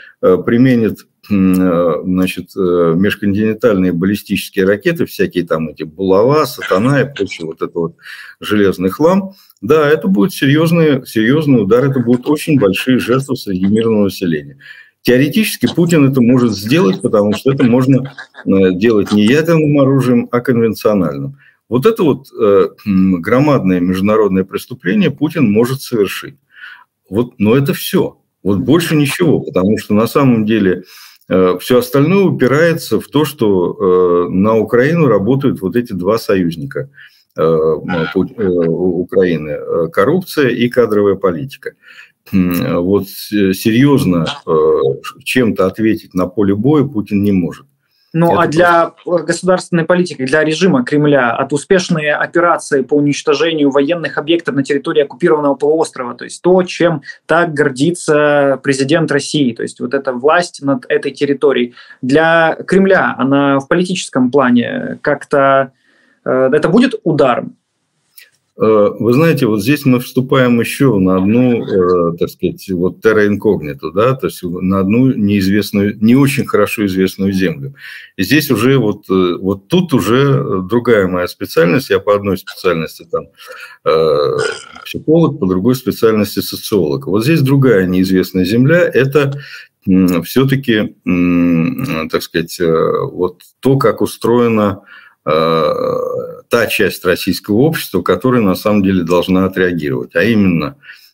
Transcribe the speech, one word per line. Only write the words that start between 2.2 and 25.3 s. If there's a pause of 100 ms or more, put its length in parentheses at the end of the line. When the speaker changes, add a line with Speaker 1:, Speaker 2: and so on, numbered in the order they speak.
Speaker 1:
э,
межконтинентальные
баллистические
ракеты,
всякие
там
эти
Булава,
Сатана
и (100)
прочее,
вот
это
вот (460)
железный
хлам, (300)
да,
это
будет
серьезный,
серьезный
удар,
это
будут
очень
большие
жертвы
среди
мирного
населения. (460)
Теоретически
Путин
это
может
сделать,
потому
что
это
можно, (320)
э,
делать
не
ядерным
оружием,
а
конвенциональным. (320)
Вот
это
вот, (120)
э, (180)
м,
громадное
международное
преступление
Путин